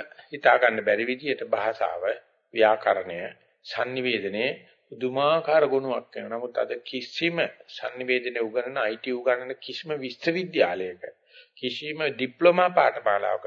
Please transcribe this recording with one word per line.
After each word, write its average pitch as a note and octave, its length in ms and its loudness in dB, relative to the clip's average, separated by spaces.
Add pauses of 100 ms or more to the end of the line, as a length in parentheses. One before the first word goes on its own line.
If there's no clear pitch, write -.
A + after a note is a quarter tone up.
(240)
හිතා B2+ 340 4
ගන්න A#2 240 4
බැරි G#2+ 240 2
විදියට C3 400 -4
භාෂාව, G#2 560 -2 (520)
ව්‍යාකරණය, G#2+ 640 4 (460)
sannivedanaye A#2 840 -2 (440)
පුදුමාකාර D3 720 2
ගුණයක් C3 440 -2
වෙනවා. G#2+ 220 -12
නමුත් A#2+ 260 -8
අද - 140 0 (100)
කිසිම E3 560 -6 (280)
sannivedanaye B2 760 -4
උගන්වන, A#2+ 340 -4
අයි A2+ 200 -2
ටී B2 180 -4
උගන්වන B2 400 0
කිසිම - 420 -12
විශ්වවිද්‍යාලයක, C3 1040 -2 (500)
කිසිම D3 520 -8
ඩිප්ලෝමා E3 680 4
පාඨමාලාවක G#2 760 2